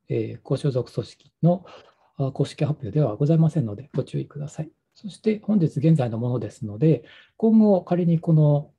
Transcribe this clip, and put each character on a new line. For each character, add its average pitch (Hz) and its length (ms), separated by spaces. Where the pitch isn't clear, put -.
え 113 300
ー、 - 40
ご - 140
所 139 160
属 120 180
組 - 160
織 - 260
の、 175 220
あ、 135 160
公 139 140
式 - 180
発 151 200
表 101 140
で 151 60
は 107 140
ご 147 80
ざ 160 80
い 165 40
ま 160 120
せ 156 100
ん 120 60
の 104 100
で 113 180
ご 131 120
注 - 120
意 139 80
く 143 140
だ 147 80
さ - 160
い。 311 60
そ - 160
し - 80
て 214 260
本 208 160
日 160 60
現 156 200
在 123 120
の 117 100
も 120 100
の 123 100
で 104 120
す - 140
の 104 120
で、 151 260
今 220 240
後 208 240
仮 180 220
に 165 140
こ 170 120
の、 147 460